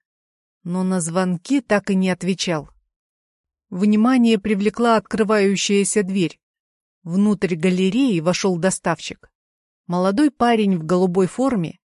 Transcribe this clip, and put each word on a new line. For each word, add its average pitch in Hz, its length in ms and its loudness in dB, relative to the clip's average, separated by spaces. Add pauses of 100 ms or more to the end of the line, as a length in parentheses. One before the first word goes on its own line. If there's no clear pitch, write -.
(640)
но 180 200 -4
на 185 180 -2
звонки 180 600 -2
так 202 300 -2
и 196 40 0
не 190 140 0
отвечал. 175 600 -4 (1000)
Внимание 214 720 2
привлекла 214 560 0
открывающаяся 202 1080 0
дверь. 185 360 -4 (640)
Внутрь 190 520 0
галереи 185 640 0
вошел 175 380 0
доставщик. - 720 -4 (560)
Молодой 196 460 0
парень 220 460 2
в 160 80 -8
голубой 180 420 2
форме 240 580 -2